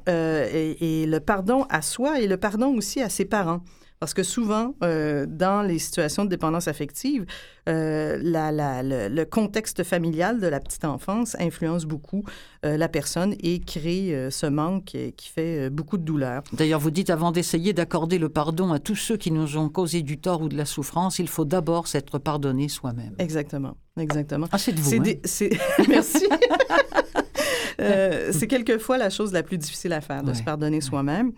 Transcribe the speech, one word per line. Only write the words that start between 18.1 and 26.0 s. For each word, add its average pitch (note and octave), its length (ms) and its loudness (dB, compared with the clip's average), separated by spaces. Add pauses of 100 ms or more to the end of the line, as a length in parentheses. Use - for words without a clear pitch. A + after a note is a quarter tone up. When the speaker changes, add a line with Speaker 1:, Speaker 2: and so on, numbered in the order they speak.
Speaker 2:
le D#3 100 2
pardon D#3+ 460 2
à C#3+ 60 2
tous G#3 180 -2
ceux A3+ 180 0
qui F#3 160 -2
nous D#3 240 2
ont D#3 140 2
causé E3+ 320 0
du D3+ 180 -4
tort F3 220 0
ou D#3 80 0
de C#3+ 80 -2
la D3 80 0
souffrance, E3 540 -2
il E3+ 100 -2
faut D#3+ 160 0
d'abord E3 420 2
s'être C#3+ 320 -2
pardonné C#3+ 480 0
soi-même. A#2 520 -6
Speaker 1:
Exactement, D3+ 580 -4 (200)
exactement. D3+ 540 -2
Speaker 2:
Ah, G3 60 2
c'est G3+ 160 0
de D#3+ 80 2
vous, C#3+ 80 2
Speaker 1:
C'est A3+ 100 4
Speaker 2:
hein. F#3+ 40 4
Speaker 1:
des, - 200 0
c'est, - 260 0 (200)
<laughs> - 180 6
merci. D#4 400 6 (1500)